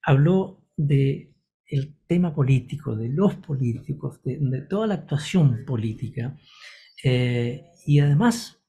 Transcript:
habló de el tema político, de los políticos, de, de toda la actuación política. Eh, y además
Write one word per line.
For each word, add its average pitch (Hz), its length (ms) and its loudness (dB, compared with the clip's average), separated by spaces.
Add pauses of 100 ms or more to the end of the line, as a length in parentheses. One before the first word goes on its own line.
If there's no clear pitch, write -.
habló 175 640 2 (120)
de 143 580 0 (300)
el 139 280 -4 (120)
tema 175 280 0
político, 131 640 0
de 113 140 -6
los 180 240 2
políticos, 131 920 -6
de, 135 160 -4
de 127 220 -2
toda 214 240 -4
la 202 80 0
actuación 147 720 0
política. 117 720 -6 (680)
Eh, 123 640 0 (180)
y 143 140 4
además 147 720 2